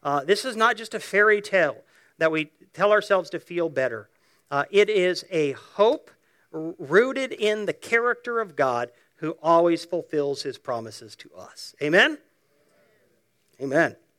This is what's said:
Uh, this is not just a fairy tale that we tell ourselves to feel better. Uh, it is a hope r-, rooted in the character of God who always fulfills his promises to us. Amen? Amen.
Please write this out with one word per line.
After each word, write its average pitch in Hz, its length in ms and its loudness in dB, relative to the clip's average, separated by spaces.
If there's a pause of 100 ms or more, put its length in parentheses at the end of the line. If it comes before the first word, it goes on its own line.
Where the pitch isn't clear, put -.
Uh, 143 220 -2
this 202 200 -8
is 247 120 -8
not 226 200 0
just 226 180 -16
a 202 60 -6
fairy 208 400 2
tale 185 420 -2 (360)
that 160 120 2
we 156 200 -4 (240)
tell 202 180 2
ourselves 202 380 2
to 165 100 -8
feel 170 300 -4
better. 123 400 -4 (400)
Uh, 143 200 -2
it 202 200 4
is 185 400 0
a 156 220 0
hope - 580 0 (420)
r-, 160 260 -8
rooted 247 540 2
in 214 320 -2
the 180 80 -4
character 233 680 -2
of 185 140 -8
God 123 360 0 (260)
who 156 160 -6 (100)
always 165 420 4
fulfills 147 580 -4
his 131 160 -10
promises 113 580 -10
to - 200 -20
us. - 460 -20
Amen? 214 360 4 (1400)
Amen. 135 360 0 (220)